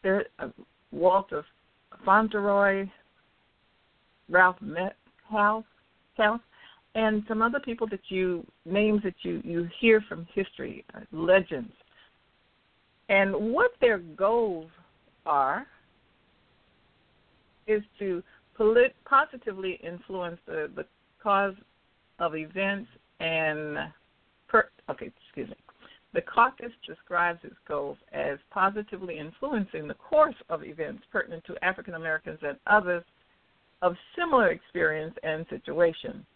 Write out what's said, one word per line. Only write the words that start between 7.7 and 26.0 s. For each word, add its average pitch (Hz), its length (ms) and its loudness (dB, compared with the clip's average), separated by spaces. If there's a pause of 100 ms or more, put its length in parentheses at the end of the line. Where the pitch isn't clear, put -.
that 208 200 -8
you, 185 380 -2 (180)
names 208 380 2
that 185 200 -6
you, 175 220 -6
you 170 240 -4 (120)
hear 226 280 6
from 170 240 -10
history, 131 520 -8 (100)
uh, - 60 -16 (100)
legends. 165 640 2 (1400)
And 196 440 2
what 466 280 4
their 233 180 4
goals 175 720 -2 (560)
are 147 400 0 (2000)
is 214 160 0 (160)
to 185 240 -4 (340)
polit-, 226 380 4 (100)
positively 220 800 0
influence 175 640 -10
the, 160 300 -8
the 156 80 -10 (360)
cause 196 340 2 (680)
of 160 160 0
events 190 520 -4 (320)
and 156 720 -2 (560)
per-, - 220 4 (200)
okay, - 220 -10 (140)
excuse - 220 -12
me. - 80 -18 (560)